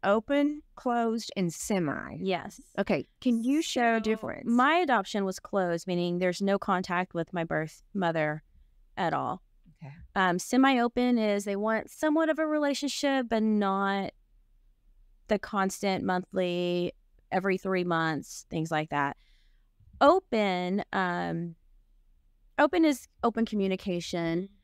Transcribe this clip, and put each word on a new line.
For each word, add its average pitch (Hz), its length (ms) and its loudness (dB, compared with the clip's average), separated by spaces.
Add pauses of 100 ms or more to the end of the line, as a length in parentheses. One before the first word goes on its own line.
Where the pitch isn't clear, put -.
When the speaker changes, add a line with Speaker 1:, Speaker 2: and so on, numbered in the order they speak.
Speaker 1:
Open, 285 600 2 (120)
closed, 233 600 -2
and 175 160 0
semi. - 640 -2
Speaker 2:
Yes. 190 400 -4 (200)
Speaker 1:
Okay, 196 260 0 (160)
can 233 220 0
you 277 180 2
share 233 380 2
the 214 60 -6
Speaker 2:
So, 220 60 0
Speaker 1:
difference? - 380 -6
Speaker 2:
my 254 280 4
adoption 226 460 0
was 190 160 -4
closed, 175 480 -2
meaning 175 320 0
there's 180 220 0
no 196 180 2
contact 180 540 -2
with 165 180 -4
my 170 120 -2
birth 160 400 -4 (100)
mother 160 500 -2 (540)
at 165 160 0
all. 135 300 -4 (340)
Speaker 1:
Okay. 143 160 -18 (220)
Speaker 2:
Um, 185 240 2
semi-open 247 800 2
is 202 260 0
they 202 100 -2
want 214 360 -2
somewhat 311 380 2
of 302 100 0
a 320 80 2
relationship, 285 840 0
but 220 140 0
not 196 680 0 (1160)
the 214 120 2
constant 190 640 -2
monthly, 180 880 0 (400)
every 185 280 0
three 185 240 -2
months, 165 680 -2
things 160 220 -4
like 156 180 -2
that. 143 260 -2 (840)
Open, 202 840 2 (100)
um, 175 640 -2 (1000)
open 320 280 4
is 285 220 0 (160)
open 226 220 0
communication 185 1040 -2 (140)